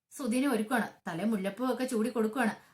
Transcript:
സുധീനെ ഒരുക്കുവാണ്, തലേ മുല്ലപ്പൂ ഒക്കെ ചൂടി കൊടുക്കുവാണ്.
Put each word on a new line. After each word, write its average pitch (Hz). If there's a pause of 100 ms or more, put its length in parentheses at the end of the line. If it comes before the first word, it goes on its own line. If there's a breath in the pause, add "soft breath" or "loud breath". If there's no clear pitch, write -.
(120)
സുധീനെ 254
ഒരുക്കുവാണ്, 226 (160)
തലേ 175
മുല്ലപ്പൂ 202
ഒക്കെ 254
ചൂടി 247
കൊടുക്കുവാണ്. 220 (220 loud breath)